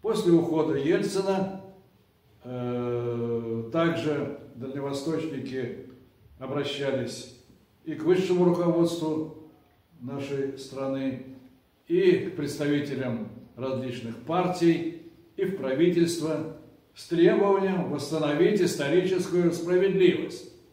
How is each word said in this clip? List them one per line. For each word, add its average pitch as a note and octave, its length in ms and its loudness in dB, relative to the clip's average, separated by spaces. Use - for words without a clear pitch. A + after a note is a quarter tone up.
После F#3+ 320 2
ухода D#3 420 2
Ельцина, F#3+ 840 -2
э, A#2+ 1300 -4
также D3+ 680 -2
дальневосточники C#3 1300 -6
обращались C#3 1000 -6
и D#3 100 -8
к - 80 -10
высшему F3+ 400 4
руководству E3 920 2
нашей C#3 560 -6
страны, C3+ 720 -6
и F3+ 420 4
к - 80 -8
представителям C3+ 920 -2
различных A#2+ 680 -6
партий, E3+ 880 0
и G3 80 -2
в F3+ 140 -2
правительство D#3 1000 0
с - 120 -18
требованием F#3+ 840 4
восстановить D#3 720 2
историческую E3+ 920 2
справедливость. F3+ 1000 2